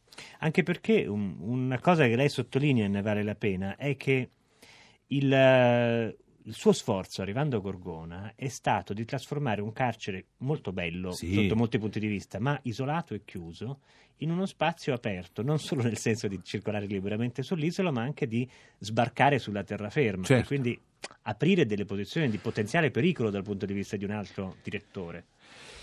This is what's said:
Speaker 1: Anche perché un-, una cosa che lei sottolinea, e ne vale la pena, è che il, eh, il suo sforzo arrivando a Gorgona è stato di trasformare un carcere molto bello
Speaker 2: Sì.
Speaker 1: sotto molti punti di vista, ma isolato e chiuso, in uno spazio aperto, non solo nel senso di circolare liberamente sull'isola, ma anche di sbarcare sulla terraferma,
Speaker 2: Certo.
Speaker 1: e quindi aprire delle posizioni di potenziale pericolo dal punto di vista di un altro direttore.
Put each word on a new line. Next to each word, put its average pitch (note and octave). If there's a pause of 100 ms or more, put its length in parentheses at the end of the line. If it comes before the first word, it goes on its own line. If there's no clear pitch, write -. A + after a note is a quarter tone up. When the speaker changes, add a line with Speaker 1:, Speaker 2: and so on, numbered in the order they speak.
(420)
Speaker 1:
Anche D#3
perché F3+
un-, G2+
una B2+
cosa E3
che A2+
lei C#3
sottolinea, C3+
e G2
ne G2+
vale G#2
la G#2
pena, G2
è C#3
che C3 (800)
il, C#3
eh, A#2+ (280)
il A2
suo -
sforzo G2
arrivando A#2+
a G2+
Gorgona F2+
è C3+
stato G#2+
di A2
trasformare C3
un G#2
carcere A2+ (120)
molto B2+
bello F2+
Speaker 2:
Sì. E2+
Speaker 1:
sotto G#2
molti A2+
punti G#2
di G#2
vista, G#2
ma C#3
isolato C3+
e G#2
chiuso, F#2+ (380)
in D#3
uno F#3
spazio D#3
aperto, G2
non D3
solo C#3+
nel A2+
senso A2
di F#2+
circolare G#2
liberamente G#2+
sull'isola, E3+
ma A#2
anche C#3
di A#2+ (300)
sbarcare A#2+
sulla G2+
terraferma, G2+
Speaker 2:
Certo. B2
Speaker 1:
e -
quindi B2+ (420)
aprire D#3
delle G#2
posizioni G#2
di G#2
potenziale A#2
pericolo B2
dal G2
punto G2+
di G2
vista G2+
di G2
un G2
altro F#2+
direttore. F#2 (580)